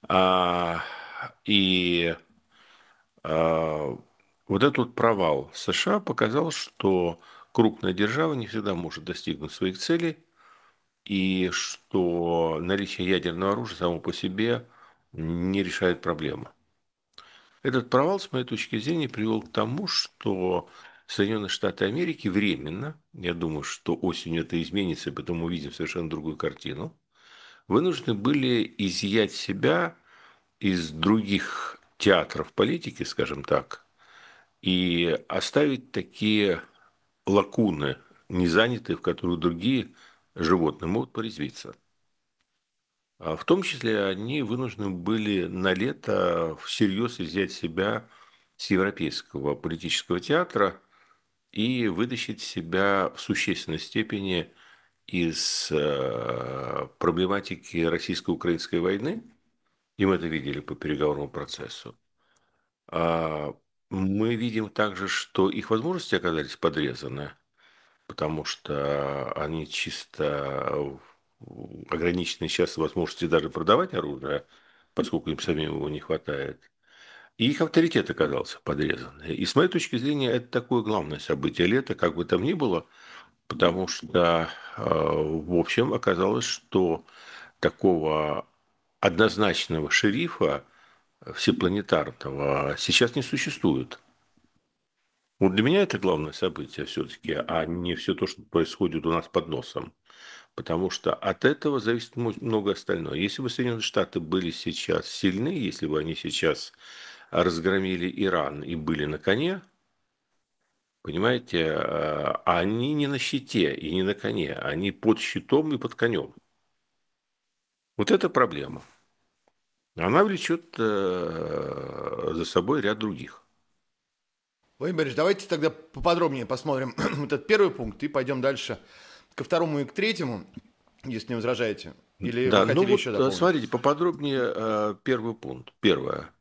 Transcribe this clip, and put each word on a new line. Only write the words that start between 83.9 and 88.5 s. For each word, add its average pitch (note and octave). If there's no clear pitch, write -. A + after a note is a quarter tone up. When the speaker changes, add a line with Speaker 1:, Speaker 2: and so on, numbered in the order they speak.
Speaker 1:
э, -
в D#2
общем, A#2
оказалось, G#2
что -
такого D#2